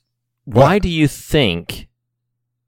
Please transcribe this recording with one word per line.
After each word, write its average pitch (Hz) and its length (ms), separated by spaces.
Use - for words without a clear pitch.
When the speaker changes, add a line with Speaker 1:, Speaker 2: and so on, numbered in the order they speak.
Speaker 1:
why 139 300
Speaker 2:
What? 196 80
Speaker 1:
do 185 60
you 156 180
think 101 800